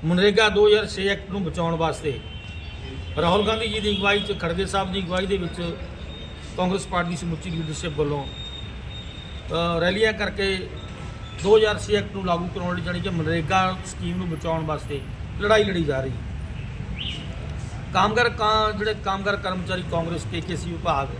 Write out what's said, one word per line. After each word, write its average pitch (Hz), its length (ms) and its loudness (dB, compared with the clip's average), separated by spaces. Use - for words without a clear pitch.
ਮਨਰੇਗਾ 202 440 6
ਦੋ 208 200 8
ਹਜ਼ਾਰ 214 180 6
ਛੇ 196 220 -2
ਐਕਟ - 220 -2
ਨੂੰ 202 140 -2
ਬਚਾਉਣ 165 300 0
ਵਾਸਤੇ 156 460 0
ਰਾਹੁਲ 185 260 4
ਗਾਂਧੀ 220 220 0
ਜੀ 214 120 -2
ਦੀ 208 160 0
ਅਗਵਾਈ 202 240 2
'ਚ, 202 200 -4
ਖੜਗੇ 170 260 0
ਸਾਹਿਬ 190 260 0
ਦੀ 196 80 -2
ਅਗਵਾਈ 185 260 -2
ਦੇ 196 100 0
ਵਿੱਚ 170 400 -4
ਕਾਂਗਰਸ 185 300 0
ਪਾਰਟੀ 175 240 0
ਦੀ 175 60 -2
ਸਮੁੱਚੀ 170 340 -4
ਲੀਡਰਸ਼ਿਪ 160 460 -4
ਵੱਲੋਂ, 147 280 0
ਅ, - 1600 -4
ਰੈਲੀਆਂ 202 320 4
ਕਰਕੇ 196 560 -2
ਦੋ 208 140 8
ਹਜ਼ਾਰ 214 220 6
ਛੇ 208 180 0
ਐਕਟ 202 180 0
ਨੂੰ 196 120 -4
ਲਾਗੂ 175 280 2
ਕਰਾਉਣ 180 220 -2
ਲਈ, 175 60 -4
ਜਾਣੀ 175 180 -2
ਕਿ 190 100 -2
ਮਨਰੇਗਾ 170 680 2
ਸਕੀਮ 175 300 -4
ਨੂੰ 180 140 -2
ਬਚਾਉਣ 160 340 -2
ਵਾਸਤੇ 147 360 -2
ਲੜਾਈ 208 240 6
ਲੜੀ 180 200 2
ਜਾ 139 160 2
ਰਹੀ 131 100 -2
ਹੈ। 120 60 -4
ਕਾਮਗਾਰ 220 340 6
ਕਾਂ-, 214 500 2
ਜਿਹੜੇ 214 160 0
ਕਾਮਗਾਰ 196 320 0
ਕਰਮਚਾਰੀ 185 540 -2
ਕਾਂਗਰਸ 165 420 -2
ਕੇ 170 80 -2
ਕੇ 170 160 -4
ਸੀ 170 140 -4
ਵਿਭਾਗ 151 380 0